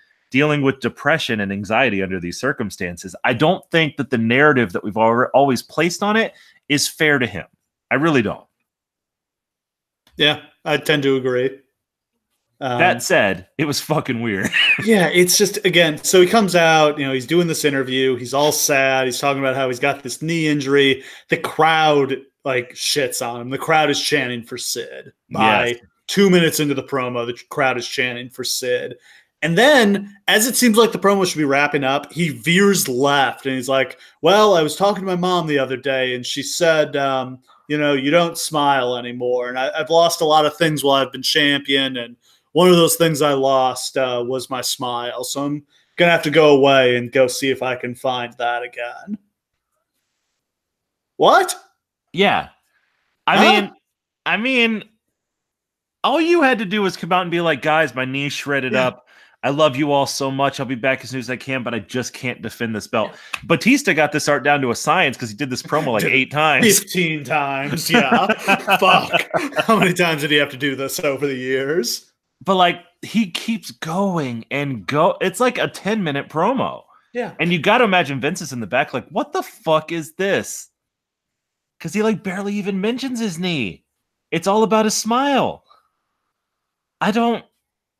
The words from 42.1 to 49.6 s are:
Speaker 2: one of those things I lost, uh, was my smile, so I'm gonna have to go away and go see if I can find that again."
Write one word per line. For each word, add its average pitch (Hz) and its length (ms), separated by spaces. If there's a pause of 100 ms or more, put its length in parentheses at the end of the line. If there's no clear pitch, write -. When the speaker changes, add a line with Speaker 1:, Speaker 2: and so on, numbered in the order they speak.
Speaker 2:
one 180 160
of 180 60
those 165 220
things 160 260
I 147 120
lost, 135 640
uh, 123 300
was 127 240
my 127 100
smile, 120 600
so 139 220
I'm 143 200 (320)
gonna 175 140
have 165 140
to 156 60
go 151 260
away 131 400
and 120 160
go 131 160
see 135 200
if 127 140
I 127 140
can 123 180
find 120 440
that 120 260
again." 123 520 (2000)